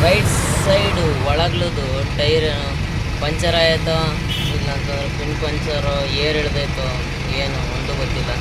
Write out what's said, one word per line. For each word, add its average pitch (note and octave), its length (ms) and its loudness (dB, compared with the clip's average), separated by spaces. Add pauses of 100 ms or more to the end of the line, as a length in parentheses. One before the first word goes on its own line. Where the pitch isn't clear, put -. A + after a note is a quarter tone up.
ರೈಟ್ G3+ 300 4 (320)
ಸೈಡ್ G3 340 2 (300)
ಒಳಗ್ಲದು E3+ 560 0 (320)
ಟೈರ್ D#3 320 2 (720)
ಪಂಚರ್ D#3+ 400 0
ಆಯ್ತೋ, E3 360 2 (580)
ಇಲ್ಲ C3+ 200 0
ಅಂತಂದ್ರೆ C#3 320 -2 (120)
ಪಿನ್ D3 160 -2 (100)
ಪಂಚರು, C#3+ 500 0 (300)
ಏರ್ D3+ 180 0
ಇಳ್ದೈತೋ, C#3+ 460 -2 (540)
ಏನು C3+ 180 -2 (160)
ಒಂದು C#3 240 -2
ಗೊತ್ತಿಲ್ಲ. C3 400 -2